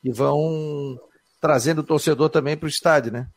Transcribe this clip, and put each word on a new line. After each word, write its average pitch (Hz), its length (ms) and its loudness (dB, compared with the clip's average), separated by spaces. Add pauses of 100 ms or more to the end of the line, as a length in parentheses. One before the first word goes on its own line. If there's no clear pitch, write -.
Que 127 100 -4
vão 143 880 -2 (400)
trazendo 151 400 2
o 147 40 -4
torcedor 151 460 2
também 151 280 0
pro 156 100 -8
estádio, 143 440 2
né? 120 260 -8